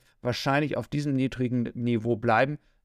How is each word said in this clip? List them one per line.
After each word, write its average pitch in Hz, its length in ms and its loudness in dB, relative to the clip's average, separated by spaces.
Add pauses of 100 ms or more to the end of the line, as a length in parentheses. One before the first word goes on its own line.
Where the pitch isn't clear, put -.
(220)
wahrscheinlich 139 540 0
auf 117 100 -6
diesem 143 300 -2
niedrigen 123 580 0
Niveau 120 400 0
bleiben, 120 460 2 (240)